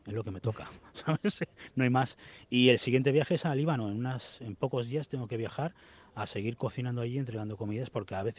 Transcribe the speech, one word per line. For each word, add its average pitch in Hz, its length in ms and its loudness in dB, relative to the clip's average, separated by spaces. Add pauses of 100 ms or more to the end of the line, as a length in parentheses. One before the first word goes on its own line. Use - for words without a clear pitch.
es 104 60 -6
lo 110 100 -2
que 104 80 -6
me 95 80 -8
toca, - 300 -4 (120)
<laughs> - 120 -20
¿sabes? - 500 -2 (320)
No 131 80 4
hay 123 60 6
más. 131 280 2 (320)
Y 123 200 8
el 120 100 8
siguiente 131 320 4
viaje 156 240 4
es - 100 -2
a 151 80 2
Líbano. 131 380 2
En 104 60 -2
unas, 127 420 -6
en 107 160 -8
pocos 127 320 -2
días 143 220 -4
tengo 127 180 -6
que 117 80 -6
viajar 117 380 -4 (420)
a 107 100 -4
seguir 110 300 -4
cocinando 123 460 -4
allí, 120 160 -4
entregando 110 400 -4
comidas, 110 320 -4
porque - 220 -6
cada 95 120 -4
vez 110 160 -2